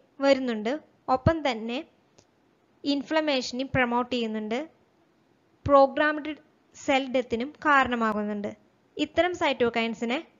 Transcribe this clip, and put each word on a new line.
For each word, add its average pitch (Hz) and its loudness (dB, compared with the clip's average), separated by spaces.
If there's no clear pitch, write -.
വരുന്നുണ്ട്. 262 0
ഒപ്പം 285 0
തന്നെ 233 -6
ഇൻഫ്ലമേഷനെ 277 -2
പ്രൊമോട്ട് 247 0
ചെയ്യുന്നുണ്ട്. 220 -4
പ്രോഗ്രാംഡ് 285 4
സെൽ 269 0
ഡെത്തിനും 247 -2
കാരണമാകുന്നുണ്ട്. 220 0
ഇത്തരം 330 0
cytokines-ിനെ 240 -2